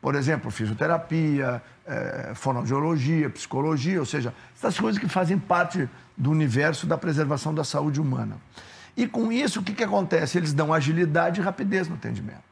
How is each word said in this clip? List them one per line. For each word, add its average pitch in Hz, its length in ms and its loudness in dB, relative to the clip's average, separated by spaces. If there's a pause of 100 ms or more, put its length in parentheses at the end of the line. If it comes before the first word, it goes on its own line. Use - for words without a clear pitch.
Por 135 140 0
exemplo, 135 340 0
fisioterapia, 143 1120 0 (240)
eh, - 480 -6
fonoaudiologia, 135 960 0
psicologia, 151 680 -2
ou 131 60 -2
seja, 123 280 -4 (220)
essas - 220 -2
coisas 214 220 0
que 185 80 -2
fazem 185 300 2
parte 175 500 2 (280)
do 139 140 2
universo 151 560 2
da 160 120 0
preservação 151 560 0
da 156 100 -2
saúde 147 360 0
humana. 127 360 -2 (600)
E 247 100 2
com 226 240 0
isso, 233 300 0
o - 20 -4
que 185 100 -4
que 220 120 -2
acontece? 180 520 0
Eles 156 160 0
dão 151 220 2
agilidade 165 680 2
e 175 40 0
rapidez 196 440 0
no 170 60 -6
atendimento. 113 580 -8